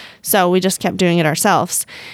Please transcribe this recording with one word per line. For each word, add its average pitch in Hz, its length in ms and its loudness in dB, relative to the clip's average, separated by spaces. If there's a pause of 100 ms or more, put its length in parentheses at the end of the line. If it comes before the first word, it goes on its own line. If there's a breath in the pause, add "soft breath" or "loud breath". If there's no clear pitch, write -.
(220 loud breath)
So 180 280 2
we 185 100 4
just 185 220 -2
kept 190 160 -4
doing 175 200 2
it 165 80 2
ourselves. 160 600 0 (280 loud breath)